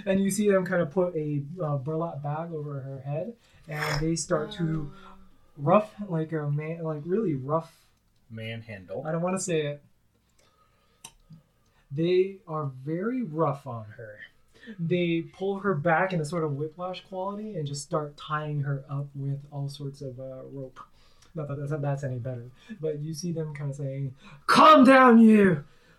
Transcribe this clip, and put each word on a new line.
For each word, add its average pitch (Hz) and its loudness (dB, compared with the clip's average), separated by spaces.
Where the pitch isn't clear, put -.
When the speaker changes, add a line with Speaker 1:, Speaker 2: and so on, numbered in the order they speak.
Speaker 1:
And 196 2
you 196 0
see 208 2
them 190 4
kinda 175 0
put 180 0
a, 147 -2
uh, 147 -2
burlap 143 -6
bag 156 -6
over 147 -8
her 135 -12
head, 147 -8
and 151 -4
they 160 0
start 165 -4
to 180 -6
Speaker 2:
Um. 156 -4
Speaker 1:
rough, 175 2
like, 160 -4
a 151 -4
man, 160 -4
like, 156 -6
really 185 0
rough. 143 -4
Speaker 3:
Manhandle. 110 -10
Speaker 1:
I 156 -6
don't 165 -2
wanna 185 0
say 165 0
it. 143 -6
They 185 2
are 156 -4
very 165 -4
rough 151 -2
on 113 -10
her. 107 -16
They 170 0
pull 196 -6
her 196 0
back 170 2
in 165 0
a 147 -4
sort 160 -4
of 143 -2
whiplash 175 -8
quality 202 -8
and 156 -6
just 143 -10
start 151 -6
tying 151 -6
her 139 -4
up 143 -6
with 139 -6
all 139 -8
sorts 139 -12
of, 127 -12
uh, 131 -12
rope. 135 -12
Not 147 -6
that 139 -8
that's, 143 -4
that's 139 -2
any 127 -4
better, 120 -8
but 151 -4
you 160 -6
see 170 -6
them 156 -6
kinda 143 -6
saying, 139 -6
"Calm 294 10
down, 254 10
you! 202 8